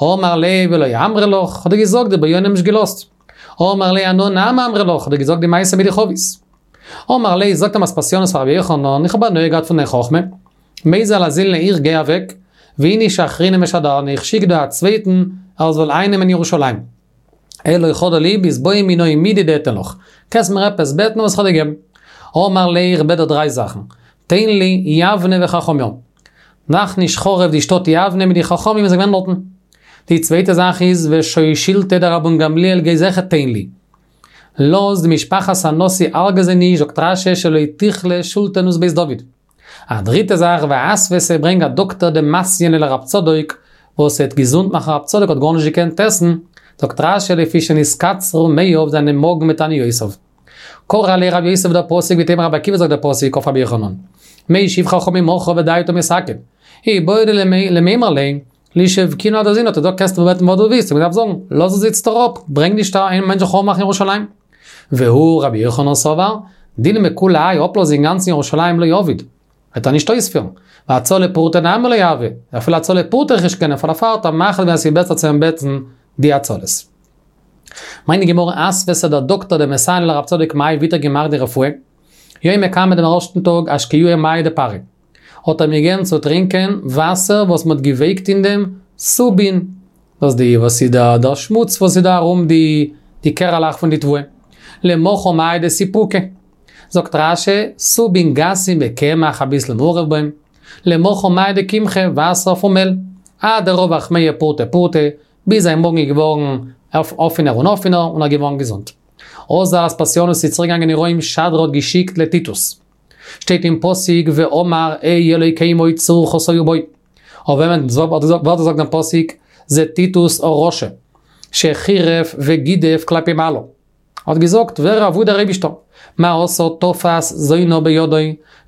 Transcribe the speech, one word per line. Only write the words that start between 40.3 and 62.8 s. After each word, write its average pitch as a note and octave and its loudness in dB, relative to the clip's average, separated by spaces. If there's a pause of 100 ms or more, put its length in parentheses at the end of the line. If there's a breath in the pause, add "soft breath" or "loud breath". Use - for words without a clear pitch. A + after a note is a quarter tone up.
זאך, E3+ 2
והסוה E3 0
ברענגט E3+ 2
א C#3 0
דאקטער F3 -2
דעם D3+ 0
מסעין F3 0
אל D3+ 2
רב C3+ -2
צדוק, D#3+ -2 (400 soft breath)
וואס D3 2
האט C#3 -2
געזונט D3 0
מאכן D#3 -4
רב D3 -2
צדוק, G3+ 0
האט C#3+ -2
גאר D3+ 0
נישט D#3 0
געקענט E3 -2
עסן, E3+ 0 (420 soft breath)
זאגט - -4
רש"י, F#3 0
לפי E3 0
שנתקצרו E3 0
מאיו D#3+ 2
אויף D#3 -2
זיינע D3 0
מאגן D#3+ 0
מיט D#3 0
תנא D#3 -2
יוסף. A#2 -4 (720 loud breath)
קרא F#3+ 2
ליה F3+ 2
רבי F3 0
יוסף F#3 0
דער F3 2
פסוק, F3 0
מיט E3 2
דעם E3+ 2
רבי D#3+ 0
עקיבא G3 -2
זאגט E3+ 2
דער C#3+ 0
פסוק, C3 -2
אויף C#3+ -2
רבי C3+ 0
יוחנן. A2 -2 (560 soft breath)
מי F#3 4
השיב F3+ 0
חכמים F3+ 0
מחה E3+ 0
ודעתו E3+ 0
מסכת. D#3+ -2 (480 soft breath)
הי, G#3 2
בואו G#3 2
למי-, F#3+ 2
למימר F#3 2
ליה, C#3 -2 (380)
לישב F#3 2
קינו G#3+ -2
עד G#3+ 0
הדין, G#3+ 0
דא E3 0
קענסט F#3+ -2
דו E3+ 2
בעטן, F3+ 2
וואו F#3 4
דו G3+ 2
ווילסט. A3 2
מען D3 2
דארף E3+ 0
זאגן, G#3+ 0 (180)
לאז F3 2
עס G3+ 0
יעצט A3 0
דא A#3 2
אפ, A#3 -4 (100)
ברענג D#3 0
דיך G3+ -2